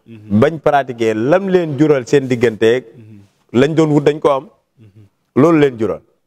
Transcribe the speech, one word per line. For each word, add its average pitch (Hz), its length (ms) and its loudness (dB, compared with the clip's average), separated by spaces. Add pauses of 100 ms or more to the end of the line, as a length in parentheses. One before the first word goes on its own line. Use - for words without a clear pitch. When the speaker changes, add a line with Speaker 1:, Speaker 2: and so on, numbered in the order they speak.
Speaker 1:
Mhm. 107 340 -4
Speaker 2:
Bañ 147 200 2
pratiquer 127 560 -2
lam 160 320 -2
leen 170 300 -2
jural 143 280 2
seen 135 220 0
digganteeg. 117 560 0 (120)
Speaker 1:
Mhm. 110 220 -20 (340)
Speaker 2:
Lañ 139 220 2
doon 156 160 2
wut 147 140 0
dañ 147 160 0
ko 156 100 0
am. 135 140 -4 (340)
Speaker 1:
Mhm. 110 240 -20 (340)
Speaker 2:
Loolu 160 220 4
leen 139 200 2
jural. 92 240 -4 (240)